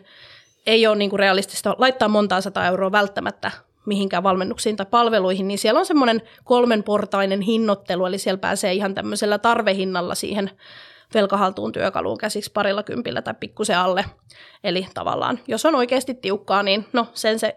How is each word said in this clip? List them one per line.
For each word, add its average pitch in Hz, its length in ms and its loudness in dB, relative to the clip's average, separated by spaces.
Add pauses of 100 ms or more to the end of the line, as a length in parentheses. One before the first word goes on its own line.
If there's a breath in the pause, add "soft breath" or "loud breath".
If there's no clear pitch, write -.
(640 soft breath)
ei 220 220 4
ole, 214 80 4
niinku, 202 220 0
realistista 196 600 2
laittaa - 300 2
montaa 208 340 2
sata 190 240 -4
euroa 185 260 0
välttämättä 202 600 0 (340)
mihinkään 196 380 -2
valmennuksiin 196 520 0
tai 196 100 -6
palveluihin, 196 640 2
niin 202 100 -4
siellä 226 220 2
on 370 60 2
semmoinen 247 360 2 (220 soft breath)
kolmenportainen 202 1000 2
hinnoittelu, 202 640 0
eli 185 120 -2
siellä 190 200 -2
pääsee 190 360 0
ihan 196 200 -2
tämmöisellä 208 440 -2
tarvehinnalla 190 800 0
siihen 202 360 -4 (640 loud breath)
velkahaltuun 202 580 0
työkaluun 196 460 -2
käsiksi 214 340 -6
parilla 202 320 -2
kympillä 233 380 -6
tai - 180 -6
pikkusen 202 380 -2
alle. 185 280 2 (580 loud breath)
Eli 185 300 -2
tavallaan, - 540 -2
jos 220 180 -4
on 320 100 4
oikeasti 254 380 0
tiukkaa, 202 500 -2
niin 202 300 0
no, 233 200 0
sen 220 260 0
se, 220 180 -2